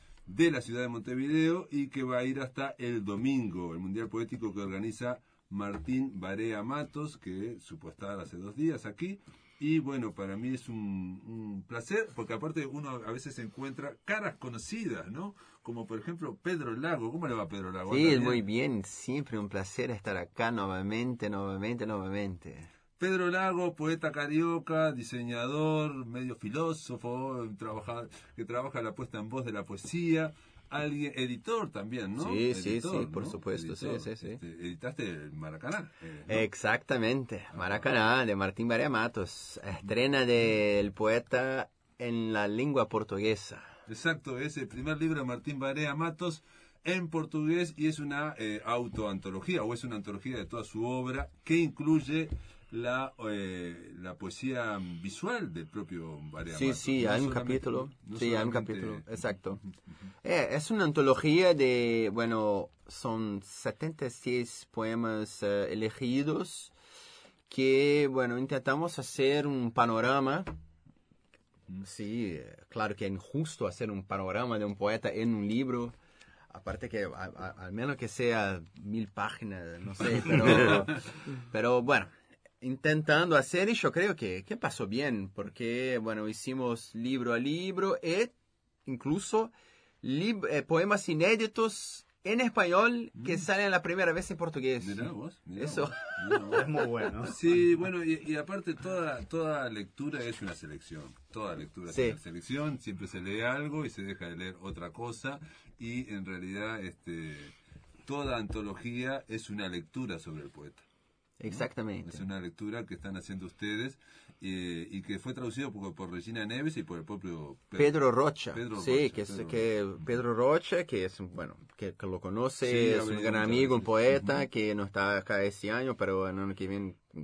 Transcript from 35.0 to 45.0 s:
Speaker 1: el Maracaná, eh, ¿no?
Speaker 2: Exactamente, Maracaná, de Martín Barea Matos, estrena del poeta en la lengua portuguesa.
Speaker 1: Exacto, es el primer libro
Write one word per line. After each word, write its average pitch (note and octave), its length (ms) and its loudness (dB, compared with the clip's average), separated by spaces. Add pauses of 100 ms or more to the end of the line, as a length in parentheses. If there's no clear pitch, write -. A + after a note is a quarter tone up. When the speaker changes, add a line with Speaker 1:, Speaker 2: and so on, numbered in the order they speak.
Speaker 1:
el D2+ 240 -8
Maracaná, D#2 580 -8 (120)
eh, D#3 260 -14
¿no? G#2+ 60 0
Speaker 2:
Exactamente, A2+ 1080 2 (140)
Maracaná, A2+ 680 4
de G2+ 100 2
Martín G2 320 0
Barea B2 220 2
Matos, A2+ 760 -2
estrena A#2+ 600 2
del G#2 680 6
poeta B2 760 2 (280)
en A2+ 360 0
la G#2 140 4
lengua B2 420 2
portuguesa. G#2+ 720 0 (260)
Speaker 1:
Exacto, C#3 500 -2
es D3 200 -6
el B2 100 -4
primer C#3+ 300 -4
libro D#3 220 2